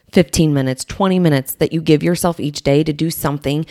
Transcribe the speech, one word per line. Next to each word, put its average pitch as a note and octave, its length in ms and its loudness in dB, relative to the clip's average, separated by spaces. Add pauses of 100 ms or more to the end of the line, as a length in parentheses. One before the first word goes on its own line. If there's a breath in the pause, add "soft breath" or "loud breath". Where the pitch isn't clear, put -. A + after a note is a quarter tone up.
(120)
fifteen E3+ 420 2
minutes, C3 320 -2
twenty F#3+ 340 0
minutes D3 360 2
that - 180 -2
you E3 80 -2
give D#3 220 4
yourself E3+ 360 -2
each D3 240 -6
day C#3+ 200 4
to D#3 100 -2
do D#3+ 160 -2
something D3 600 -4